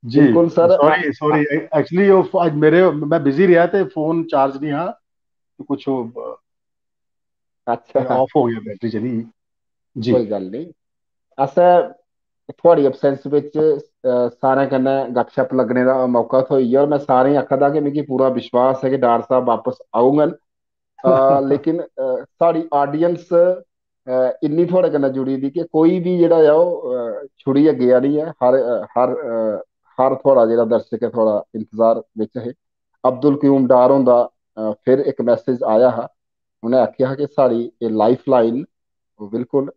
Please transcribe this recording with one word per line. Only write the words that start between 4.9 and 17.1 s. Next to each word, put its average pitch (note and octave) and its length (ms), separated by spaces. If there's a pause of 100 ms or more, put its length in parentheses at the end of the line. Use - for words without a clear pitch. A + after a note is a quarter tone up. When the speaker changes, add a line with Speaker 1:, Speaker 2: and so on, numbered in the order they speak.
Speaker 1:
ते C#3+ 60
कुछ C#3 240
ओह्, B2 300
अ, A#2 220 (1300)
Speaker 2:
अच्छा। A#2+ 340
Speaker 1:
ऑफ B2+ 360
हो C#3 80
गया, A#2 160
battery G#2+ 300
चली A2+ 200
गेई। A#2 160 (720)
जी। A#2 140
Speaker 2:
कोई A#2+ 140
गल्ल G2 240
नहीं। C#3 160 (720)
असें F3 540 (580)
थुआढ़ी D#3 360
absence C#3 400
बिच, D3 300
अ, D3+ 220 (280)
सारें B2+ 640
कन्नै C3+ 400
गपशप B2 440
लग्गने B2+ 300
दा C3 220
मौका B2 360
थ्होई C3 260
गेआ C3 120
और C#3+ 80
में D3 100
सारें C3+ 340